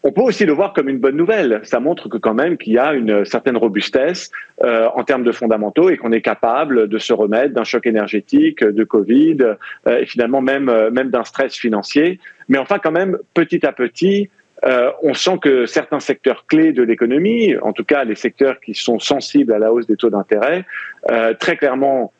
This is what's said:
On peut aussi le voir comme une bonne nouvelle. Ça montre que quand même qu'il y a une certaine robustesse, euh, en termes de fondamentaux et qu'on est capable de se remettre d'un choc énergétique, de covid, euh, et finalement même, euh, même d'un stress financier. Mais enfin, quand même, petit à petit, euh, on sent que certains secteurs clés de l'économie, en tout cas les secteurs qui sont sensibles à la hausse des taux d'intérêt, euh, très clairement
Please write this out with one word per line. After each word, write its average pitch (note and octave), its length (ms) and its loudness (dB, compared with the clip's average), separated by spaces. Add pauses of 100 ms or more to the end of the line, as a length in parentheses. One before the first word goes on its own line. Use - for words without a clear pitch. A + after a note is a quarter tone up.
On C#3 80 2
peut C#3+ 100 0
aussi A3 240 2
le D#3 80 2
voir F#3+ 200 0
comme C#3 140 0
une C3+ 120 -2
bonne C3+ 160 0
nouvelle. E3 480 0
Ça - 160 -2
montre D3 300 -4
que A#2 80 -8
quand A2 180 -2
même D#3 220 0
qu'il A2 160 -4
y A#2 40 4
a C#3+ 160 2
une G#2+ 320 0
certaine A#2+ 320 -2
robustesse, A#2 720 -2 (340)
euh, A#2 300 2
en B2+ 100 -4
termes B2+ 200 -2
de A#2 80 2
fondamentaux A2 580 0
et D#3+ 80 2
qu'on A#2 140 -4
est A2+ 100 2
capable A#2+ 680 0
de G#2+ 120 -4
se - 140 -2
remettre A2 420 0
d'un A#2 80 0
choc A#2+ 240 -2
énergétique, A#2 760 0
de G#2+ 200 2
covid, B2 540 2 (500)
euh, A#2+ 140 2
et - 40 0
finalement B2 360 -2
même, C3+ 280 -2
euh, A2+ 220 2
même C3 180 -2
d'un A#2 140 -2
stress - 320 -4
financier. C#3+ 640 -2 (300)
Mais C3+ 100 2
enfin, G3+ 180 -2
quand F3 140 -2
même, F#3 260 0 (160)
petit D#3 320 0
à C#3 60 2
petit, G3 580 0 (340)
euh, B2+ 280 2 (100)
on C#3+ 140 0
sent F#3 260 -2
que C3 240 4
certains C#3+ 360 -4
secteurs - 440 -2
clés D#3+ 260 4
de B2 120 2
l'économie, D3 800 2
en G#2+ 100 -2
tout G#2+ 120 -6
cas C#3+ 180 0
les A2 120 -4
secteurs C3 440 -2
qui - 160 -12
sont A2+ 240 -2
sensibles C3+ 540 0
à G#2+ 40 2
la A2 160 2
hausse A#2+ 140 0
des G#2+ 80 2
taux A2+ 160 0
d'intérêt, A2 540 -2 (440)
euh, A2+ 240 0
très E3 220 -2
clairement C3+ 640 0